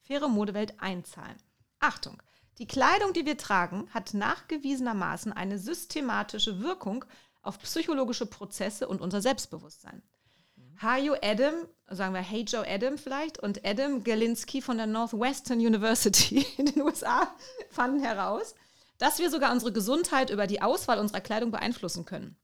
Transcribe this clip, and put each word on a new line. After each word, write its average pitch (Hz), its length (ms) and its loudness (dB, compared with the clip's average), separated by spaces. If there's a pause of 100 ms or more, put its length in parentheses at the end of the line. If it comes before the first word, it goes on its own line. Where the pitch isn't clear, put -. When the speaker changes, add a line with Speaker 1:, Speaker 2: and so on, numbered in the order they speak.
Speaker 1:
faire 285 240 -2
Modewelt 208 540 0
einzahlen. 180 560 -8 (420)
Achtung! - 420 -2 (360)
Die - 100 -10
Kleidung, 359 460 4
die 320 120 0
wir 294 120 0
tragen, 185 540 0
hat - 220 -6
nachgewiesenermaßen 226 1160 -2
eine 190 260 -4
systematische 214 1040 -4
Wirkung 262 440 -4 (380)
auf - 160 -8
psychologische 269 680 -2
Prozesse - 600 -6
und 196 140 -4
unser 185 200 -2
Selbstbewusstsein. - 840 -4 (520)
Speaker 2:
Mhm. 151 260 -20
Speaker 1:
Hajo 262 420 2
Adam, 254 300 2 (360)
sagen 190 240 -2
wir 185 80 -2
Hey 208 220 -4
Joe 214 240 -2
Adam 247 320 0
vielleicht, 285 400 -6
und 202 260 -4
Adam 247 380 0
Galinsky 233 580 0
von 240 160 -2
der 220 100 -2
Northwestern 233 720 0
University 220 920 6
<laughs> - 60 -8
in 285 100 4
den 285 160 4
U 294 60 4
S - 140 -2
A 359 240 4 (420)
fanden 269 340 0
heraus, 208 500 -2 (460)
dass 302 200 4
wir 339 120 2
sogar 262 200 2
unsere 240 220 2
Gesundheit 262 560 2
über 202 160 0
die 196 160 -2
Auswahl 233 380 2
unserer 208 220 -2
Kleidung 233 280 -2
beeinflussen 208 560 -4
können. - 380 -10